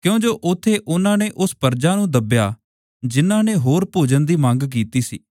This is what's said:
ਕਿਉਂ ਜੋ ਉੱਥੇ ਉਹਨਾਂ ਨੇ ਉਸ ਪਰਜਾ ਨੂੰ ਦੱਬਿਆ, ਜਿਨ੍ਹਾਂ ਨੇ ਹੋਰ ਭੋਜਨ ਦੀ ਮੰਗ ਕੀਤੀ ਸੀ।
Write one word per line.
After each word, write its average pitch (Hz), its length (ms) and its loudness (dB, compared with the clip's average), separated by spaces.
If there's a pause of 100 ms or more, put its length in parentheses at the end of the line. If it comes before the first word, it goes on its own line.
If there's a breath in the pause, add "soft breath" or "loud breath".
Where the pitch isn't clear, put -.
ਕਿਉਂ 208 160 0
ਜੋ 226 260 -2
ਉੱਥੇ 202 420 0
ਉਹਨਾਂ 190 320 0
ਨੇ 208 120 -2
ਉਸ - 300 -4
ਪਰਜਾ 135 360 0
ਨੂੰ 202 140 0
ਦੱਬਿਆ, 113 440 0 (500)
ਜਿਨ੍ਹਾਂ 175 400 0
ਨੇ 220 100 0
ਹੋਰ 151 300 2
ਭੋਜਨ 143 420 2
ਦੀ 170 100 2
ਮੰਗ 127 260 2
ਕੀਤੀ 123 380 -2
ਸੀ। - 200 -8 (100)